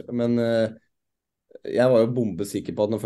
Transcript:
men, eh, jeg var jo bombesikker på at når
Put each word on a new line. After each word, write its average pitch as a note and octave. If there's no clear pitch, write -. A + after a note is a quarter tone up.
men, A#2+
eh, A#2
jeg B2+
var A2+
jo A#2
bombesikker G2+
på G#2+
at G#2+
når G#2+